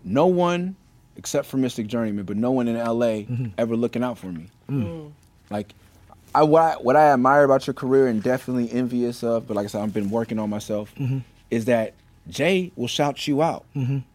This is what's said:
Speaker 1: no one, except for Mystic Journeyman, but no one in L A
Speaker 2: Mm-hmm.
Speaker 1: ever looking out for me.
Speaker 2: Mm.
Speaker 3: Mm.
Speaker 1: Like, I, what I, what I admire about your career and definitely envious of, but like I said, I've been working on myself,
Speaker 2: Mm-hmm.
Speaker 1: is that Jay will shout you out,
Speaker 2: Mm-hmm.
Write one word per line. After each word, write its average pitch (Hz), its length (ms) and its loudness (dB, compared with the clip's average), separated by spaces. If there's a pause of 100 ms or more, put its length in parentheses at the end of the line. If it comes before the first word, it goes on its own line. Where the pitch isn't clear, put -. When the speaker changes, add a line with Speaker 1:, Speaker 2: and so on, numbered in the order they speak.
Speaker 1:
no 131 240 2
one, 180 480 0 (400)
except - 320 -4
for - 80 -10
Mystic 123 320 -2
Journeyman, 107 380 -4
but 101 100 -6
no 120 160 0
one 127 160 0
in 117 80 0
L 117 300 -2
A 110 180 -2
Speaker 2:
Mm-hmm. 123 220 -6 (120)
Speaker 1:
ever 117 200 0
looking 117 260 -2
out 123 140 -6
for 95 100 -14
me. 85 200 -10 (220)
Speaker 2:
Mm. 135 140 -2
Speaker 3:
Mm. 101 280 -10 (380)
Speaker 1:
Like, 104 240 -8 (640)
I, 147 80 6
what 156 180 6
I, 165 200 2
what 123 160 4
I 151 160 8
admire 135 320 6
about 135 220 4
your 135 60 -4
career 131 340 4
and 110 140 0
definitely 123 480 -2
envious 120 540 -2
of, 117 240 -2
but 107 80 -6
like 101 80 0
I 104 40 -4
said, 104 140 -4
I've 104 120 -4
been 101 160 -2
working 113 300 -2
on 107 100 -4
myself, 104 500 -6
Speaker 2:
Mm-hmm. 135 200 -2 (320)
Speaker 1:
is 117 140 -2
that 117 280 2 (360)
Jay 180 460 -2
will 123 140 -6
shout 143 400 -2
you 143 120 2
out, 160 220 -2 (140)
Speaker 2:
Mm-hmm. 135 220 -2 (160)